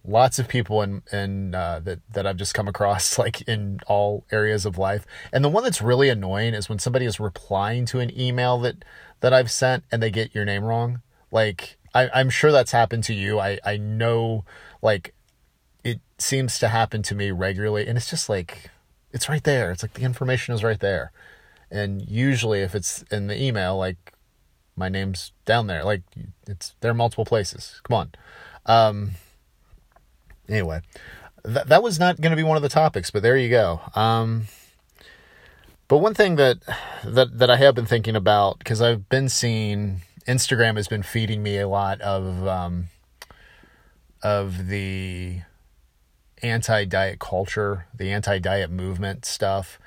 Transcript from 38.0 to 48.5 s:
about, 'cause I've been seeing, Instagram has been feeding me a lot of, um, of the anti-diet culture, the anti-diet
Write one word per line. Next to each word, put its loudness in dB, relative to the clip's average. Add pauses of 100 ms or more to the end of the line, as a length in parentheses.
about, 4
'cause -2
I've 2
been 0
seeing, -2 (260)
Instagram 2
has -2
been -4
feeding -2
me -2
a 0
lot -2
of, -4
um, -4 (1300)
of -2
the -6 (1040)
anti-diet 0
culture, -4
the -6
anti-diet -2